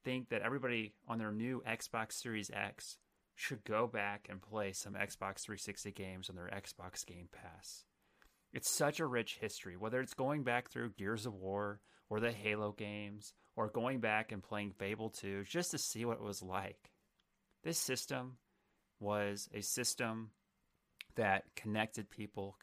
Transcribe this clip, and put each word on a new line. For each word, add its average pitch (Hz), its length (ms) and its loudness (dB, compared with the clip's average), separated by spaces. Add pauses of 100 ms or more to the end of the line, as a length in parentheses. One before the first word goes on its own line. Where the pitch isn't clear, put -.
think 127 260 -2
that 110 120 2
everybody 117 520 2 (140)
on 113 100 0
their 107 140 2
new 117 360 0
Xbox 113 460 -2
Series 110 400 -2
X - 440 -4 (380)
should - 280 -4
go 110 240 4
back 104 420 -2
and 95 120 -6
play 104 320 -2
some 101 200 -6
Xbox 98 480 -2
three 101 160 -6
sixty - 340 -6
games 95 380 -6
on 92 60 -8
their 90 140 -6
Xbox 95 560 -6
Game 87 260 -12
Pass. - 540 -14 (680)
It's 117 160 0
such 147 300 4
a 165 60 4
rich 120 340 0
history, 95 380 -4
whether 110 240 2
it's 127 120 -4
going 143 300 2
back 120 260 4
through 117 280 -2
Gears 104 280 0
of 110 100 -2
War 101 460 0 (280)
or 107 100 4
the 117 120 4
Halo 104 400 2
games 104 600 -6 (220)
or 110 120 2
going 123 320 2
back 110 320 6
and 101 100 -2
playing 104 300 -2
Fable 107 380 -2
two 101 340 -2
just 170 280 0
to - 60 0
see 110 280 0
what 117 120 2
it - 60 -6
was 101 180 -2
like. 95 500 -4 (720)
This 160 140 0
system 127 600 0 (640)
was 101 540 2
a 107 80 -2
system 113 680 0 (840)
that 98 280 8 (120)
connected 110 540 0
people, 104 540 -6